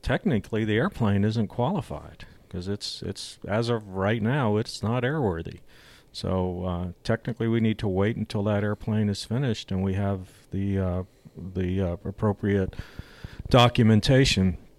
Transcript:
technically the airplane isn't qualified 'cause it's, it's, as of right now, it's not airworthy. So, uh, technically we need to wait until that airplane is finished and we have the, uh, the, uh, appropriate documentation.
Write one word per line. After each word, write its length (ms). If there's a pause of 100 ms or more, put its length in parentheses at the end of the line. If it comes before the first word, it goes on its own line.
technically 600
the 120
airplane 480
isn't 240
qualified 760 (220)
'cause 200
it's, 340
it's, 460
as 200
of 200
right 340
now, 340
it's 280
not 180
airworthy. 560 (540)
So, 520
uh, 280 (100)
technically 460
we 100
need 220
to 80
wait 260
until 300
that 180
airplane 460
is 160
finished 480
and 100
we 120
have 340 (240)
the, 260
uh, 240 (340)
the, 440
uh, 240
appropriate 720 (760)
documentation. 1040 (220)